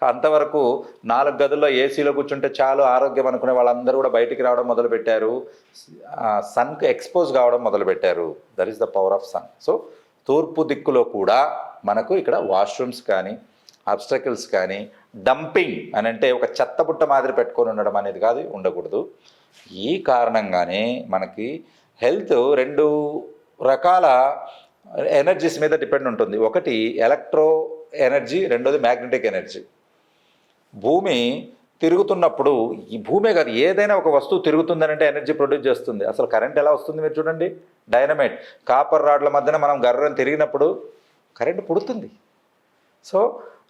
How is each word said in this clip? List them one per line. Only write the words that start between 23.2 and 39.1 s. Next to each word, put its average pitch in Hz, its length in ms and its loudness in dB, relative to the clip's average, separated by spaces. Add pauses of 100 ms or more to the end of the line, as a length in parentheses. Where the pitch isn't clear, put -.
రకాల 139 760 4 (680)
ఎనర్జీస్ 160 520 2
మీద 151 120 0
డిపెండ్ 143 360 0
ఉంటుంది. 107 300 -2
ఒకటి 110 600 0
ఎలక్ట్రో 156 720 2 (240)
ఎనర్జీ, 139 520 0
రెండోది 127 340 0
మ్యాగ్నెటిక్ 123 460 0
ఎనర్జీ. 95 360 -6 (1160)
భూమి 131 720 0 (320)
తిరుగుతున్నప్పుడు, 165 920 2
ఈ - 240 -12
భూమే 165 360 0
కాదు, 160 160 2
ఏదైనా 185 460 2
ఒక 170 120 0
వస్తువు 151 340 2
తిరుగుతుందనంటే 156 640 2
ఎనర్జీ 143 260 -2
ప్రొడ్యూస్ 143 340 0
చేస్తుంది. 120 380 -2
అసలు 113 200 -2
కరెంట్ 117 320 0
ఎలా 147 140 4
వస్తుంది 156 300 -4
మీరు 156 120 -2
చూడండి. 160 420 -4 (340)
డైనమైట్, 135 500 2 (280)
కాపర్ 143 380 4
రాడ్ల 143 240 4